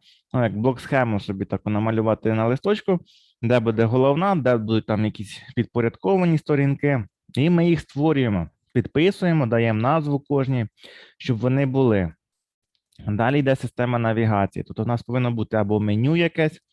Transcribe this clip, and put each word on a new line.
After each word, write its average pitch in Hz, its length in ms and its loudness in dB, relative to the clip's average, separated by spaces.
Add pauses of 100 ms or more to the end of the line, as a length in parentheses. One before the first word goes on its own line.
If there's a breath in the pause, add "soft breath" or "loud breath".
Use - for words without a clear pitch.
(340 soft breath)
ну, 127 100 0
як 101 140 -2
блок-схему 120 640 0
собі 98 260 -6
таку - 240 -6
намалювати 110 640 0
на 110 140 0
листочку, 185 520 -2 (420 soft breath)
де 120 180 2
буде 113 260 0
головна, 139 500 2
де 127 220 2
будуть 110 280 -2
там 107 200 0
якісь - 380 -8 (120)
підпорядковані 160 800 0
сторінки. 139 680 0 (300)
І 143 140 2
ми 170 200 2
їх 165 100 2
створюємо, 135 720 0 (240)
підписуємо, 160 720 0
даємо 113 360 0
назву 147 380 0
кожній, 135 480 -2 (500 loud breath)
щоб 120 200 -2
вони 127 280 0
були. 117 480 2 (920)
Далі 113 320 0
йде 135 160 2
система 123 440 -4
навігації. 110 680 0
Тобто - 160 -6
у - 20 -2
нас 120 180 -4
повинно 123 280 -2
бути 110 260 -4
або 104 220 0
меню 107 360 0
якесь, 165 440 -2 (140)